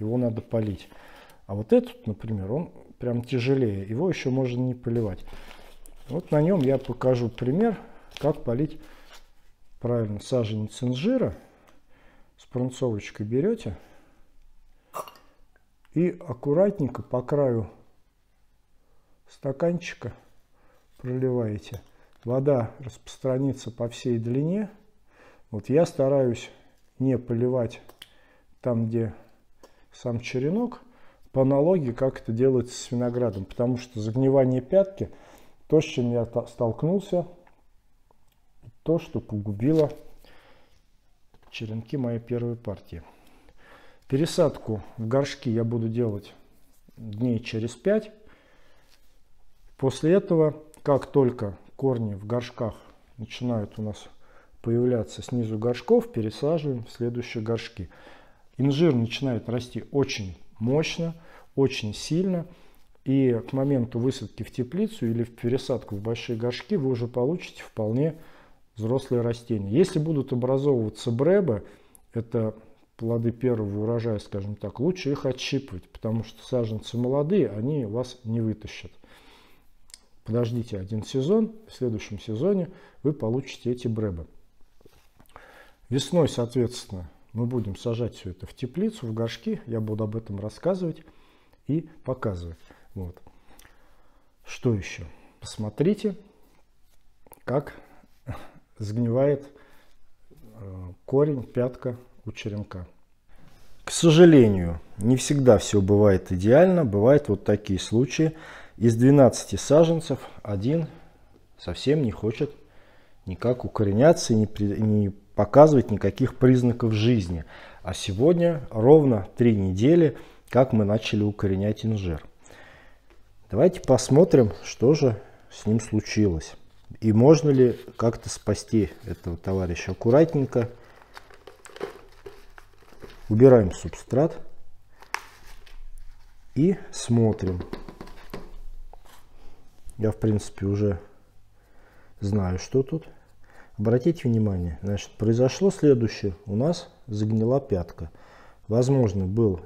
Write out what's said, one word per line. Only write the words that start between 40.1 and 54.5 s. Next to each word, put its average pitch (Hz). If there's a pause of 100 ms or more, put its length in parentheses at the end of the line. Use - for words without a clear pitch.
черенки 113
моей 117
первой 120
партии. 92 (1080)
Пересадку 135 (140)
в 113
горшки 135
я 113
буду 113
делать 110 (640)
дней 113
через 113
пять. 214 (1700)
После 151
этого, 160 (260)
как 135
только 123 (180)
корни 117
в 98
горшках 120 (440)
начинают 113
у 110
нас 107 (560)